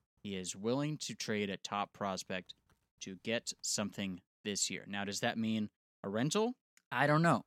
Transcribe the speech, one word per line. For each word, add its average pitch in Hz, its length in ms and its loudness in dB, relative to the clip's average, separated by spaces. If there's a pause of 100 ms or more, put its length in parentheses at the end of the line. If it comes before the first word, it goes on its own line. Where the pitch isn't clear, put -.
(240)
He 101 120 -6
is 92 200 -6
willing 135 420 0
to - 180 -8
trade 104 340 -2
a 95 80 -4
top - 360 -4
prospect 92 600 -4 (480)
to 95 220 -10
get - 380 -2
something 95 580 -2 (240)
this 101 260 0
year. 95 180 -6
Now, 101 180 -4
does 98 160 -4
that 117 160 0
mean 110 320 0 (340)
a 101 60 -4
rental? 160 460 2 (360)
I 135 160 6
don't 151 140 6
know. 151 260 6